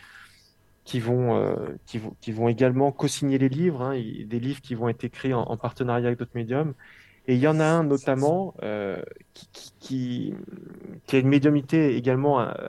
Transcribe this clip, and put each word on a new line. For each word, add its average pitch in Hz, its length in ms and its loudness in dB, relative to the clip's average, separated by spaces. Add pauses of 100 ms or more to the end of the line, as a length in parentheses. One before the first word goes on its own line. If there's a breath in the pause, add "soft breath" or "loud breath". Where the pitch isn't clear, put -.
(840 loud breath)
qui 127 160 -4
vont, 120 360 2
euh, 101 180 2 (300)
qui - 140 -10
vont, 110 240 -10
qui 113 100 -8
vont 113 160 0
également 127 440 2
co-signer 139 440 -2
les 131 140 4
livres, 147 320 -2
hein, 135 100 -4
et 113 320 -8
des 117 160 -4
livres 135 220 -6
qui - 120 -8
vont 117 140 -2
être 113 160 -4
écrits 131 300 -4
en, 117 80 0
en - 160 -4
partenariat 120 480 -2
avec 120 120 0
d'autres - 160 -10
médiums. 127 380 -2 (540 loud breath)
Et 127 80 4
il 123 60 4
y 139 60 4
en 156 140 4
a 156 60 4
un 165 180 4
notamment, 143 800 0
euh, 101 400 -6 (320)
qui, - 180 -20
qui, - 280 -20
qui, 123 540 -6 (720)
qui - 100 2
a - 20 8
une 131 100 6
médiumnité 143 680 4
également, 131 460 2
euh, 107 100 0 (180)